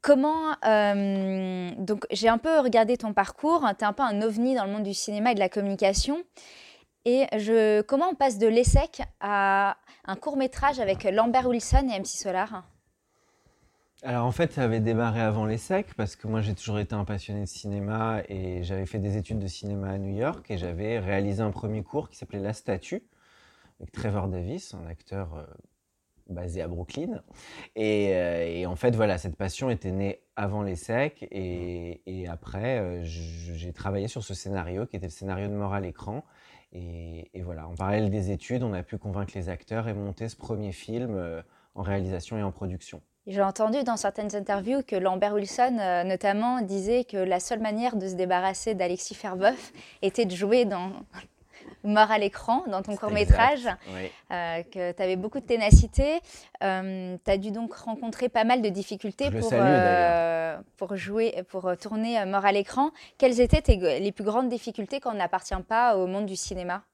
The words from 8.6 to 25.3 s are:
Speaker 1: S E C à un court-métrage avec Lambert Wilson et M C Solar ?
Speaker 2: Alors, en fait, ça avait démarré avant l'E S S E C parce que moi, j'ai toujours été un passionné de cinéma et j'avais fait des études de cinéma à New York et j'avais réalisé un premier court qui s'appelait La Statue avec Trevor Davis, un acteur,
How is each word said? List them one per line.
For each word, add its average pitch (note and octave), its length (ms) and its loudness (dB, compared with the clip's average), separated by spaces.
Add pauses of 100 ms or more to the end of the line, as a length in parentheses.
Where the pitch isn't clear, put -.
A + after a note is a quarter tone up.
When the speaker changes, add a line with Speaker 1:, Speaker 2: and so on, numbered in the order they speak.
Speaker 1:
S C4+ 80 8
E - 140 -8
C - 60 -8 (160)
à G3 580 2 (280)
un F#3+ 100 -4
court-métrage C4+ 640 0
avec G3 260 0
Lambert A#3 420 4
Wilson B3+ 440 4
et G#3 40 -2
M F#3+ 100 -4
C - 140 -8
Solar ? F#3+ 460 -4 (1400)
Speaker 2:
Alors, B2 240 0
en B2 40 0
fait, E3 220 0
ça C#3 80 -2
avait A2+ 180 2
démarré A2+ 420 2
avant G#2+ 260 0
l'E G#2+ 60 0
S A2+ 180 -6
S F#3+ 80 2
E - 20 -2
C - 160 -12
parce G#2 180 -4
que - 120 -12
moi, A2 140 0
j'ai G#2 120 0
toujours G#2 240 -4
été G#2 160 -4
un G#2 100 -2
passionné G#2 380 -6
de G2+ 60 -4
cinéma G#2+ 840 -4
et F#2 320 -6
j'avais F#2+ 240 -4
fait G#2+ 140 -6
des G2+ 180 -2
études G#2+ 220 -4
de G2 80 -6
cinéma G2 420 -6
à G2 80 -4
New G2 180 -6
York B2 360 -4
et F#2+ 80 -4
j'avais F#2 400 -4
réalisé G2+ 420 0
un A2 80 0
premier G#2+ 320 -6
court D3+ 300 -6
qui - 60 -20
s'appelait - 200 -12
La G2+ 160 -4
Statue - 480 -6 (800)
avec E2+ 120 -16
Trevor G2 360 -2
Davis, F#2+ 480 -6
un E2+ 120 -12
acteur, E2+ 460 -10